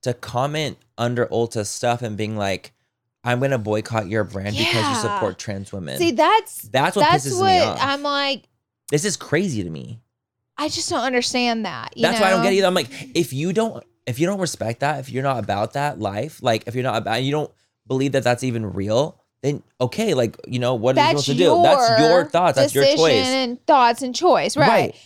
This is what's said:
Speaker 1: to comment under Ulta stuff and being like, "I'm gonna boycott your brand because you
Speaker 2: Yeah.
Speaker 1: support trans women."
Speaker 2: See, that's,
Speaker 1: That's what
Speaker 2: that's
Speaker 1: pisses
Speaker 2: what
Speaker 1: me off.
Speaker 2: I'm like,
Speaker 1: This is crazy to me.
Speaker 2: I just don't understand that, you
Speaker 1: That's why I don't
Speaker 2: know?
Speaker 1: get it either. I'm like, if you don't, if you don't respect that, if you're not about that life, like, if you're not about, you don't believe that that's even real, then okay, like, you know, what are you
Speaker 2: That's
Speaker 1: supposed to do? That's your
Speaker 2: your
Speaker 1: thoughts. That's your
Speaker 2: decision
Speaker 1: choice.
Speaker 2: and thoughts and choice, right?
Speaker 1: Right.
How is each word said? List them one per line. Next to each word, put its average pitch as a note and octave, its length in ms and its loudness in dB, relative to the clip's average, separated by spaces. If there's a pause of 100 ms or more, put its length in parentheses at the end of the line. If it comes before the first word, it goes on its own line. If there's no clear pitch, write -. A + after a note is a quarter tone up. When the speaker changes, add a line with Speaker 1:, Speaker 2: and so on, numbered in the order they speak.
Speaker 1:
to B2 120 -4
comment C#3 640 -6 (200)
under A#2+ 300 -2
Ulta A2+ 380 -2
stuff A#2+ 360 -4
and G#2+ 160 -8
being G#2+ 200 -4
like, G2 360 -4 (500)
"I'm B2 160 0
gonna C3+ 180 0
boycott G#2+ 500 -2
your G#2+ 160 0
brand G2+ 340 -6
because - 160 0
you - 80 0
Speaker 2:
Yeah. C4 200 -2
Speaker 1:
support G#3 360 -4
trans G2 340 -10
women." D#2 260 -8
Speaker 2:
See, E4+ 140 0
that's, F4 580 0
Speaker 1:
That's D3 260 0
what G3+ 80 4
Speaker 2:
that's - 240 4
Speaker 1:
pisses F#4 120 -2
Speaker 2:
what F#4+ 80 2
Speaker 1:
me F#4 120 6
off. C4 220 0
Speaker 2:
I'm C#4 220 -2
like, C#4 440 -2 (440)
Speaker 1:
This D3 140 0
is F#3+ 120 -2
crazy D3 460 -2
to F2 60 -8
me. D#2 300 -14 (580)
Speaker 2:
I D4 100 -4
just - 220 -6
don't D4 140 -2
understand B3 640 -2
that, C3 300 -10
you - 60 -8
Speaker 1:
That's A3+ 180 2
why G3+ 80 4
I - 40 4
don't F#3 80 4
Speaker 2:
know? F3 60 2
Speaker 1:
get G3 80 2
it F#3+ 40 2
either. F#3+ 100 4
I'm F3+ 60 2
like, F3 160 -2 (260)
if E3+ 180 0
you D#3+ 200 -4
don't, A3 300 -2 (240)
if B2 120 -4
you D#3+ 60 2
don't G3 140 0
respect B2 420 -4
that, C#3+ 180 -2
if C3+ 100 -12
you're B2 140 -4
not C3+ 140 -2
about G#2 360 -4
that C#3+ 260 -4
life, G#2+ 420 -6
like, A#2 260 0
if A2+ 80 -8
you're B2+ 80 -2
not B2 140 -2
about, A2+ 260 -2
you C3+ 80 -2
don't D3 200 -4 (360)
believe C3+ 260 -2
that C3 100 0
that's A#2+ 200 0
even A#2 300 -4
real, G#2+ 480 -2 (200)
then C#3+ 220 -4 (160)
okay, F#3+ 360 -2
like, A#2+ 200 0 (120)
you B2 120 -4
know, B2 160 0
what B2 220 0
are - 40 6
you D#4 120 4
Speaker 2:
That's D3 120 0
Speaker 1:
supposed C#3 140 0
to F3+ 60 4
do? - 180 6
That's A3+ 380 4
your A3+ 80 6
Speaker 2:
your - 160 4
Speaker 1:
thoughts. E3 320 2
That's C#3 180 4
your C#3 80 4
Speaker 2:
decision C#4 220 4
Speaker 1:
choice. C4 220 4
Speaker 2:
and B3+ 400 -4
thoughts A#3+ 340 4
and B3+ 140 -6
choice, B3+ 420 2
right? C4+ 100 4
Speaker 1:
Right. A3 280 2 (100)